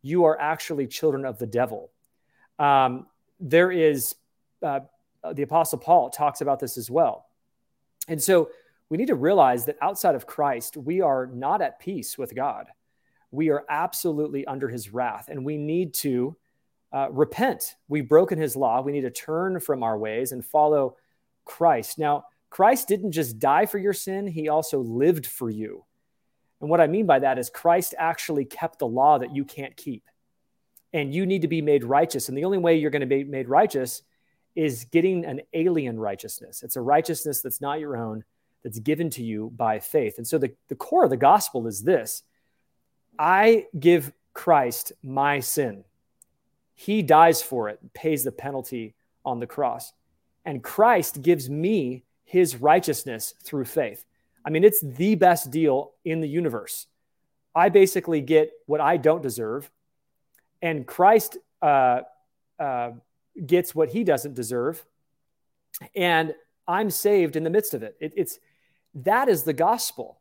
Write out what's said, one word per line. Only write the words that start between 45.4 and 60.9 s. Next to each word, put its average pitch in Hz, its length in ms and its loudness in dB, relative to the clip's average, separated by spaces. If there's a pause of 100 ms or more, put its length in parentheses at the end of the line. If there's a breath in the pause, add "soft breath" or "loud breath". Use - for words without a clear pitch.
sin. 120 440 -4 (880)
He 208 280 -2
dies 160 400 8
for 117 260 -4
it, 107 120 -12 (120)
pays 151 320 -2
the 127 80 -4
penalty 127 600 -10 (300)
on 123 160 -6
the 120 60 -6
cross. 120 460 -6 (520)
And 143 180 -8
Christ 202 580 2
gives 139 300 2
me 147 540 -2 (240)
his 170 280 2
righteousness 139 800 0 (100)
through 139 200 -6
faith. 117 400 -6 (400)
I 151 60 -8
mean, 160 140 4
it's 208 160 6
the 156 340 0
best 170 380 4
deal 147 400 0 (120)
in 165 160 -4
the 160 80 -4
universe. 139 600 -4 (640)
I 170 140 4
basically 190 520 4
get 156 300 4 (160)
what 151 140 -2
I 151 160 2
don't 156 260 2
deserve, 120 480 -8 (880)
and 160 240 -4
Christ, 214 540 4 (240)